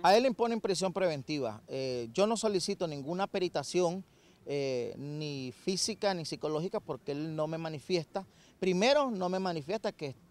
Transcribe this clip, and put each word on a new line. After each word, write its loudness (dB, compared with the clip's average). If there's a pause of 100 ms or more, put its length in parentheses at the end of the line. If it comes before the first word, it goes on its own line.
A 10
él 8
le 4
imponen 0
prisión 0
preventiva. -2
Eh, -4
yo 4
no 2
solicito 0
ninguna -4
peritación, 0 (400)
eh, -2
ni -6 (120)
física 0
ni -4
psicológica, -4
porque -6
él -4
no 0
me -4
manifiesta. -4 (340)
Primero, 4
no -2
me 0
manifiesta -2
que -8 (140)